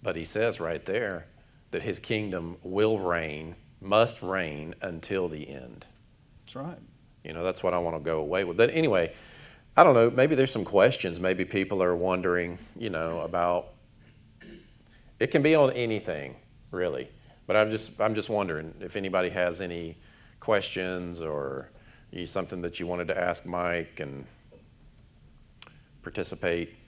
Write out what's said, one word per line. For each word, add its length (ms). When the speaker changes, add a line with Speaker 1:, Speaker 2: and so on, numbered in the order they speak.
Speaker 1:
But 140
he 80
says 360
right 240
there 420
that 120
his 180
kingdom 640
will 340
reign, 560
must 400
reign 640
until 460
the 200
end. 380
Speaker 2:
That's 120
right. 220
Speaker 1:
You 100
know, 120
that's 180
what 100
I 60
wanna 220
go 180
away 240
with. 140
But 140
anyway, 440
I 80
don't 100
know, 160
maybe 240
there's 160
some 140
questions. 560
Maybe 240
people 400
are 100
wondering, 640
you 140
know, 300
about, 540
it 80
can 120
be 140
on 160
anything, 640
really. 360
But 100
I'm 140
just, 300
I'm 140
just 140
wondering 520
if 160
anybody 340
has 300
any 360
questions 800
or 500
you, 160
something 360
that 180
you 60
wanted 220
to 100
ask 260
Mike 560
and 240
participate. 720